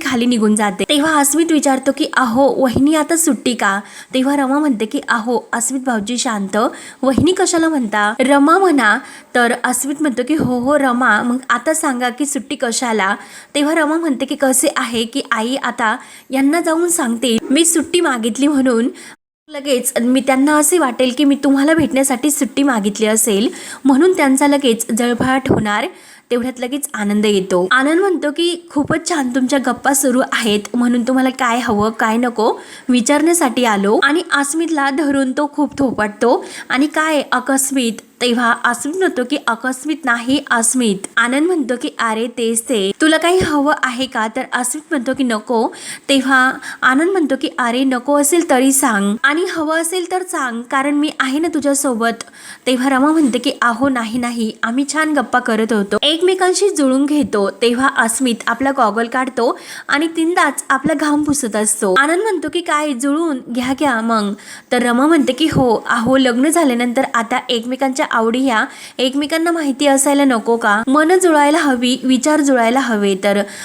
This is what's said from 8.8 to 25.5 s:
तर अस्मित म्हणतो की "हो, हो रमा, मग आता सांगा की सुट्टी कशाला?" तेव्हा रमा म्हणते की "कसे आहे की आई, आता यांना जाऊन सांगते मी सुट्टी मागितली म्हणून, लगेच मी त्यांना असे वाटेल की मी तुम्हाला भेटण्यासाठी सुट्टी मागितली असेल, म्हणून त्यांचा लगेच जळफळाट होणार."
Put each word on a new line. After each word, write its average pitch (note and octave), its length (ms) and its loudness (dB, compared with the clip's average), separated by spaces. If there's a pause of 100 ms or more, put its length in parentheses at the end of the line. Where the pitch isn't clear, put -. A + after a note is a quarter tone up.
तर A#3+ 180 2 (100)
अस्मित C4+ 380 -2
म्हणतो B3+ 260 -2
की D4+ 80 0
"हो, B3+ 240 0
हो C#4 200 2
रमा, A#3+ 420 2
मग B3 160 -2 (120)
आता B3 240 0
सांगा B3 360 -2
की B3 160 -4
सुट्टी C4+ 300 -6
कशाला?" A3 600 -2 (400)
तेव्हा D4 200 0
रमा D#4 220 0
म्हणते C#4 280 -2
की C#4 100 -6
"कसे C4 320 2 (100)
आहे A#3+ 260 -4
की A#3+ 180 -6 (100)
आई, A#3 240 -2
आता A#3 400 -2 (360)
यांना C#4 300 2
जाऊन E4 280 0
सांगते A#3 480 -2 (120)
मी D#4 160 2
सुट्टी E4 360 0
मागितली B3+ 460 -2
म्हणून, C4 400 2 (600)
लगेच C#4 520 -4
मी B3+ 180 2
त्यांना C#4 360 2
असे D4+ 220 2
वाटेल B3+ 400 0
की D4+ 60 2
मी C#4 120 4
तुम्हाला C#4 380 2
भेटण्यासाठी C4+ 580 0
सुट्टी C#4 320 -2
मागितली G#3+ 420 0
असेल, G#3+ 440 2 (360)
म्हणून C#4+ 280 6
त्यांचा C#4+ 340 2
लगेच C#4 380 2 (120)
जळफळाट B3+ 520 0
होणार." G#3+ 380 0 (440)